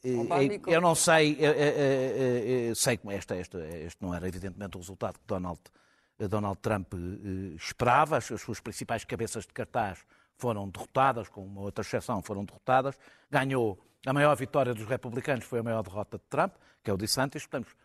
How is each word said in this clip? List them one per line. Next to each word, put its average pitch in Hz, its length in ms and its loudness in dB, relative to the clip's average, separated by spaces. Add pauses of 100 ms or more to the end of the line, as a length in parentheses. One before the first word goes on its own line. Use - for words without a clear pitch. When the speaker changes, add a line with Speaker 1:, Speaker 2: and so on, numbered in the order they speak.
Speaker 1:
eh, 127 140 0
Speaker 2:
Obama 135 260 2
e - 20 8
Speaker 1:
eh, 139 40 2
Speaker 2:
Clinton. - 220 -4
Speaker 1:
eu 165 100 6
não 170 140 6
sei, 156 440 6
eh, 156 60 4
eh, 147 120 6
eh, 127 1160 2
eh, 110 40 -2
sei 123 220 2
que 107 140 -10
esta, 98 240 -4
esta, 90 220 -8 (100)
este 82 340 -10
não 90 120 -4
era, 87 140 -4
evidentemente, 92 480 -8
o 95 60 -10
resultado 92 320 -6
que - 120 -20
Donald, 90 340 -4 (600)
eh, 107 80 -4
Donald 101 340 -2
Trump, 101 320 -2
eh, 95 640 -6
esperava. 131 600 4
As, - 140 -4
as 110 100 -6
suas - 180 -8
principais 110 460 -6
cabeças 110 400 -6
de - 80 -20
cartaz 107 460 -4 (360)
foram 104 340 -2
derrotadas, 123 600 0
com 104 140 -16
uma 98 180 -12
outra 101 220 -6
exceção, 110 380 -4
foram 101 240 -4
derrotadas. 131 500 0 (360)
Ganhou 131 480 0 (260)
a 135 60 0
maior 143 240 4
vitória 131 380 0
dos 110 120 -6
republicanos, 123 600 -4
foi 120 140 -4
a 113 40 -2
maior 113 200 -2
derrota 98 340 -8
de - 80 -12
Trump, 165 300 0 (280)
que - 60 -4
é 104 40 2
o 95 40 2
DeSantis. 131 480 -2
Portanto, - 280 -8 (100)